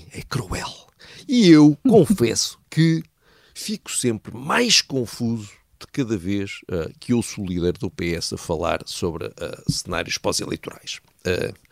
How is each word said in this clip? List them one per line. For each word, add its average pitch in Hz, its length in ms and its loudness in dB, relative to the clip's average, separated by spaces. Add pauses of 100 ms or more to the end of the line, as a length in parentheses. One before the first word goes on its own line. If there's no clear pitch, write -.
(120)
é - 120 -12
cruel. - 460 -6 (560)
E 240 240 6
eu 151 300 10
<laughs> - 80 0
confesso 117 720 4 (100)
que 165 320 2 (520)
fico - 360 -10
sempre 110 460 -4
mais 202 460 0
confuso 117 680 -4 (280)
de - 80 -20
cada 113 300 -4
vez, 98 420 -4 (100)
ah, 85 300 -4
que - 140 -2
ouço 110 280 -2
o 98 40 -6
líder 87 320 -2
do 101 120 -8
P 85 240 -6
S - 220 -6
a - 20 -12
falar 82 480 -4
sobre, - 420 -6
ah, - 420 -12
cenários - 480 -6
pós-eleitorais. - 800 -8 (260)
Ah, 90 280 -4 (180)